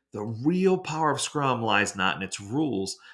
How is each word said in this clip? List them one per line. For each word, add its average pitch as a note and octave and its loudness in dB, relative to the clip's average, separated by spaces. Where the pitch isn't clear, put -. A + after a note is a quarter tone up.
The G#2 -6
real E3+ 2
power D#3 0
of B2+ -2
Scrum C3 0
lies G#2 2
not F#2+ 0
in F2+ -8
its F#2+ -8
rules, G2+ -2